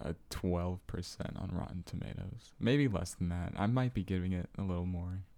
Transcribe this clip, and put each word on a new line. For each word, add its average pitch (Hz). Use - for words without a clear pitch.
a 82
twelve 90
percent -
on 95
Rotten 87
Tomatoes. -
Maybe 139
less 90
than 87
that. 87
I 101
might 127
be 101
giving 92
it 90
a 98
little 90
more 90